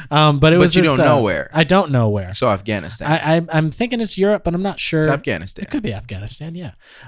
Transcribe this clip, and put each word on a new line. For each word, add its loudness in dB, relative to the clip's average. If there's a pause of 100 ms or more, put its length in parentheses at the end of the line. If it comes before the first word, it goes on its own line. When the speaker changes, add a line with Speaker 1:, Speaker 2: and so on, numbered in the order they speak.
(100)
Speaker 1:
Um, 4
but 6
it 6
Speaker 2:
But 6
Speaker 1:
was 4
Speaker 2:
you 4
Speaker 1:
this, 4
Speaker 2:
don't 4
know 4
Speaker 1:
uh, 0
Speaker 2:
where. -2
Speaker 1:
I 2
don't 2
know 2
where. -4
Speaker 2:
So 0
Afghanistan. -4
Speaker 1:
I, 0
I, -2
I'm 0
thinking -4
it's -6
Europe, 0
but -2
I'm -2
not -6
sure. -2
Speaker 2:
It's 2
Afghanistan. -4
Speaker 1:
It -12
could -4
be -6
Afghanistan, -12
yeah. -12 (360)